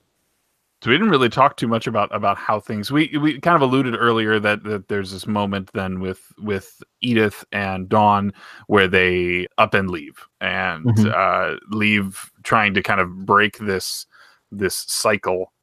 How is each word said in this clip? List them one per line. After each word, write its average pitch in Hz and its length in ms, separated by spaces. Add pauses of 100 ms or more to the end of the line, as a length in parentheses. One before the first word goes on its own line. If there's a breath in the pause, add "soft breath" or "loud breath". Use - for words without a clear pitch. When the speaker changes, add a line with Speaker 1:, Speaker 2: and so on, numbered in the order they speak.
(840)
Speaker 1:
so 113 60
we 117 60
didn't 202 160
really 131 180
talk 135 280
too 127 100
much 113 180
about, 107 300
about 101 220
how 107 220
things, 104 320
we, 147 300
we 147 180
kind 175 160
of 156 60
alluded 127 340
earlier 110 440
that, 104 240
that 104 240
there's 98 240
this 95 160
moment 98 460
then 95 260
with, 95 220 (180)
with 101 420 (200)
Edith 110 500
and 95 360
Dawn 101 460 (340 loud breath)
where 101 200
they 90 580 (140)
up - 160
and 95 160
leave 80 260 (240)
and, 92 440
Speaker 2:
Mm-hmm. 110 280
Speaker 1:
uh, 92 440 (120)
leave 104 640 (120)
trying 107 300
to 98 80
kind 101 180
of 92 280
break 104 320
this, 98 480 (440 soft breath)
this 101 240 (120)
cycle 95 760